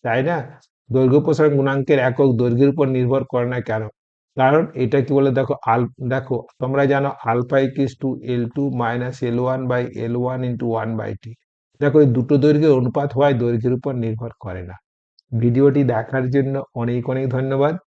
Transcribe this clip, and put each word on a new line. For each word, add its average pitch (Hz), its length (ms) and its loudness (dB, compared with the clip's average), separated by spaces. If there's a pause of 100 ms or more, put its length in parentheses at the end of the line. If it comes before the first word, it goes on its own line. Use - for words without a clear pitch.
তাই 120 200 0
না? 156 380 -4 (320)
দৈর্ঘ্য 131 280 4
প্রসারণ 151 360 2
গুণাঙ্কের 139 420 2
একক 127 380 2
দৈর্ঘ্যের 123 320 2
উপর 139 200 0
নির্ভর 131 360 0
করে 123 220 -2
না 123 140 -4
কেন? 110 280 -6 (480)
কারণ 143 380 4
এটা 127 260 0
কি 135 140 -2
বলে? 139 160 4
দেখো, 131 240 -2 (120)
আল-, 120 420 -2
দেখো, 127 340 -4 (160)
তোমরা 135 260 0
জানো 139 280 0 (140)
alpha 120 300 0
equals 135 360 0 (100)
to 131 240 -6
L 120 180 -2
two 139 260 -4
minus 123 440 -4 (200)
L 120 40 -2
one 127 300 -2
by 123 300 -4 (100)
L 120 80 -2
one 127 260 -4
into 123 240 -4
one 113 320 -4
by 107 140 -8
T। 110 180 -14 (500)
দেখো, 143 200 4
এই 147 60 8
দুটো 127 300 2
দৈর্ঘ্যের 151 340 4
অনুপাত 127 440 0
হওয়ায় 139 200 4
দৈর্ঘ্যের 120 380 0
উপর 127 220 -4
নির্ভর 117 360 -6 (100)
করে 92 220 -10
না। 90 120 -14 (640)
ভিডিওটি 131 460 4
দেখার 127 460 -2
জন্য 135 320 -2 (120)
অনেক 120 360 -4
অনেক 131 180 -2
ধন্যবাদ। 135 480 0 (100)